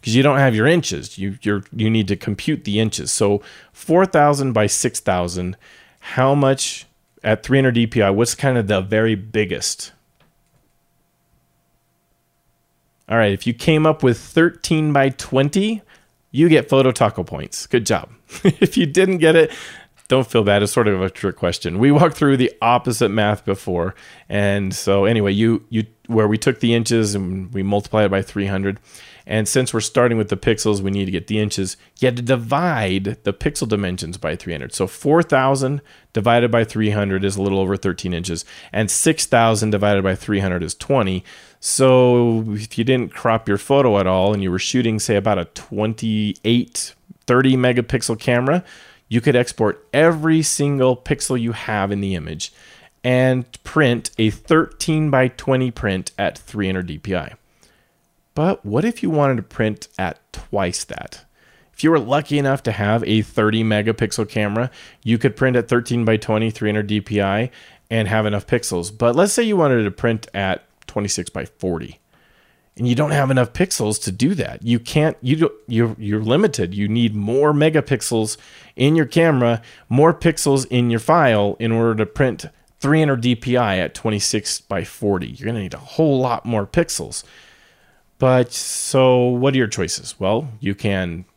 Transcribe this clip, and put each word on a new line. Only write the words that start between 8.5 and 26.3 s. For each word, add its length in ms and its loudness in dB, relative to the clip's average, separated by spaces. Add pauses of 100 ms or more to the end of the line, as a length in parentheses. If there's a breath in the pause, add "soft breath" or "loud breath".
the 200 0
very 340 0
biggest? 760 -6 (3250)
All 80 0
right, 160 2
if 140 -4
you 60 -2
came 340 2
up 160 0
with 160 2
thirteen 760 0
by 160 4
twenty, 720 -2 (480 soft breath)
you 180 4
get 220 4
Photo 220 4
Taco 320 0
points. 420 -10
Good 220 0
job. 240 -2 (160)
<laughs> 160 -18
If 340 2
you 80 2
didn't 320 2
get 180 4
it, 160 6 (560 loud breath)
don't 220 0
feel 140 2
bad. 180 4
It's 100 0
sort 160 2
of 140 0
a 80 -2
trick 260 -4
question. 440 -4
We 120 6
walked 260 4
through 200 4
the 140 2 (100)
opposite 480 2
math 340 0
before. 520 -4 (340 loud breath)
And 440 0
so 320 2
anyway, 280 2
you, 360 0
you, 160 -2 (200)
where 220 2
we 100 0